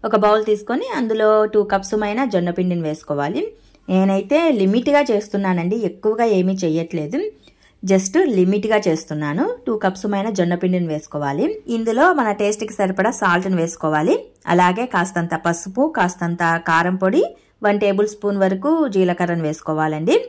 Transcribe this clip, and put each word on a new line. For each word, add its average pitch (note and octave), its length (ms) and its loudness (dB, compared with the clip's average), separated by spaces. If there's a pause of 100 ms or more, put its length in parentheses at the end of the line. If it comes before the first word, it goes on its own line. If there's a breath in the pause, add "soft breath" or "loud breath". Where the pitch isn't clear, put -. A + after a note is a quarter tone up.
ఒక A3 160 0
బౌల్ G#3+ 260 4
తీసుకొని A3+ 360 -2 (140)
అందులో A3 300 2 (240)
టూ G#3+ 80 4 (100)
కప్స్ G3 320 -2
మైన G#3 160 -2 (140)
జొన్న F3 240 0
పిండిని F3+ 320 -2
వేసుకోవాలి. D3+ 520 -4 (500 soft breath)
నేనైతే G3 460 2 (240)
లిమిట్గా A#3+ 400 4 (100)
చేస్తున్నానండి, G3 640 0 (120)
ఎక్కువగా A3 360 0 (120)
ఏమీ F#3 160 2 (100)
చెయ్యట్లేదు, E3 560 -4 (640 soft breath)
just F#3+ 320 0 (220)
లిమిట్గా G3+ 480 2
చేస్తున్నాను. D#3 580 -2 (220)
టూ A#3 80 -2 (100)
కప్స్ F#3+ 280 -2
మైన G3 160 -2 (100)
జొన్న F3 240 2
పిండిని F3+ 300 0
వేసుకోవాలి. D3+ 540 -4 (300)
ఇందులో A3+ 280 0 (140)
మన A#3+ 100 0 (140)
టేస్ట్కి G#3 380 -2
సరిపడా F#3+ 400 0
సాల్ట్ని F#3 420 2
వేసుకోవాలి. D#3+ 540 0 (380)
అలాగే F3+ 300 4 (100)
కాస్తంత F3 400 -2 (120)
పసుపు, F#3+ 400 -2 (100)
కాస్తంత F3 480 -2 (240)
కారం E3+ 340 2
పొడి, G#3+ 220 2 (420 soft breath)
వన్ G#3 180 4
టేబుల్ G#3 300 2
స్పూన్ G3+ 300 -2
వరకు F#3+ 280 0 (240)
జీలకర్రను F3 520 0
వేసుకోవాలండి. D#3 720 0 (120)